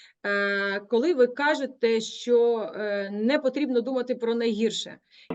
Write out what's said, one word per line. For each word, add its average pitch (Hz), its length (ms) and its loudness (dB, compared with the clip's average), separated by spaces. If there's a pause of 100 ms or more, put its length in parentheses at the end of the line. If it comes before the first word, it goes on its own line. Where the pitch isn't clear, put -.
(260)
Е, 202 540 0
коли 240 340 2
ви 254 120 6
кажете, 262 720 0
що, 233 720 0
е, 202 360 -4
не 220 280 0
потрібно 262 420 0
думати 247 340 -2
про 233 200 -2
найгірше. 226 640 -2 (360)